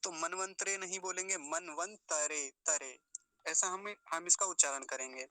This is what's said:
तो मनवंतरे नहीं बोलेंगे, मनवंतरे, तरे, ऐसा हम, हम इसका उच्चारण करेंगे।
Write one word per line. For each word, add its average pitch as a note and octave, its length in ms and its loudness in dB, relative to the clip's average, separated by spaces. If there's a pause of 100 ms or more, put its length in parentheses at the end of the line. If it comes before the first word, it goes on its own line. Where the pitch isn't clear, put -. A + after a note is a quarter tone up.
तो F#3+ 80 0
मनवंतरे F#3 640 0
नहीं F#3+ 220 -4
बोलेंगे, F#3 380 -2
मनवंतरे, D#3 1120 -2 (160)
तरे, C3 340 0 (460)
ऐसा D#3+ 220 4
हम, G3 260 -2 (200)
हम E3 140 -2
इसका F3 180 4
उच्चारण C#3+ 380 4
करेंगे। C3 480 -6